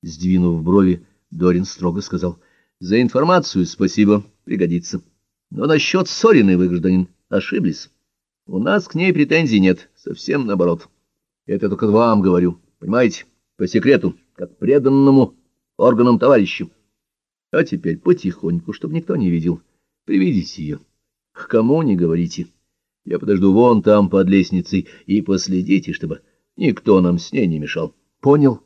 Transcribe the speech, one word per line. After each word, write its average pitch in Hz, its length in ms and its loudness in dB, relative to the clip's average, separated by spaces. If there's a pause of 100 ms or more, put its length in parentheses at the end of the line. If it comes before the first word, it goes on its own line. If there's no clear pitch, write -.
Сдвинув 85 600 -2
брови, 92 420 2 (240)
Дорин 90 360 0
строго 90 340 -6
сказал: 90 400 -8 (400)
"За 98 220 0
информацию 135 640 0
спасибо, 104 580 0 (220)
пригодится. 87 580 -4 (460)
Но - 160 -8
насчёт 160 420 0
Сориной 123 480 2
вы, 90 140 2
гражданин, 90 400 0 (180)
ошиблись. - 640 -6 (540)
У 95 140 -8
нас 185 280 -2
к - 80 -14
ней 180 180 0
претензий 147 460 2
нет, 92 360 0
совсем - 500 -6
наоборот. 87 420 -2 (580)
Это 98 200 -6
я 98 40 -2
только 104 220 -2
вам 113 300 4
говорю, 90 400 0 (180)
понимаете, 107 460 -2 (320)
по 98 100 -4
секрету, 98 480 0 (200)
как - 220 -16
преданному 135 800 2 (420)
органам 120 400 2
товарищу. 110 540 0 (800)
А 175 140 0
теперь 85 320 -6
потихоньку, 170 720 -2
чтоб 156 220 -10
никто 165 240 -4
не 101 120 -2
видел, 85 320 -2 (440)
приведите 98 580 -2
её. 73 160 -10 (540)
К - 160 -18
кому 123 320 2
не 117 160 0
говорите. 85 500 -2 (560)
Я - 140 -8
подожду 98 340 0
вон 113 300 4
там 104 280 4
под 95 200 2
лестницей 92 580 0 (180)
и 101 160 0
последите, 92 720 -2
чтобы 80 280 -10 (340)
никто 104 460 2
нам 87 160 0
с - 140 -10
ней 113 160 -2
не 80 120 -4
мешал. 78 360 -8 (240)
Понял? 139 460 2